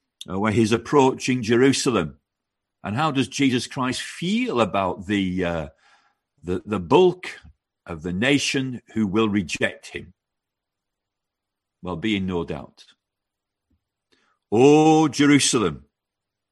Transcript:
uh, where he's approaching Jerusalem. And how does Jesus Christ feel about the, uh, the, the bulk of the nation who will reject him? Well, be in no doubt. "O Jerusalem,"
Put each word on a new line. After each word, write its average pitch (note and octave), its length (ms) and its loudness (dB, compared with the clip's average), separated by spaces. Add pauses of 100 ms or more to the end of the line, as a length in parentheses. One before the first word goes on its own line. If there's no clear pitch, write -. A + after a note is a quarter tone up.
(280)
uh, F#2 100 -6
where G#2+ 140 0
he's A2 200 2
approaching B2+ 680 2
Jerusalem. A#2 760 2 (640)
And G2+ 120 -8
how D#3 160 -2
does C3 180 -2
Jesus C3 380 0
Christ B2+ 360 -6
feel G3 580 -4
about G2 460 -2
the, F#2 380 -2
uh, E2 240 -4 (760)
the, F2+ 240 -6
the G#2 140 -4
bulk F3 600 2 (460)
of E2 160 -12
the F2 100 -6
nation C3 680 -2 (120)
who A2 120 0
will G#2+ 220 0
reject G2+ 600 -4
him? - 240 -16 (1700)
Well, F2 140 -8
be G2+ 200 -2
in F#2+ 100 -4
no F2 180 -4
doubt. C#2 400 -14 (1700)
"O D#3 580 6
Jerusalem," B2+ 760 2 (680)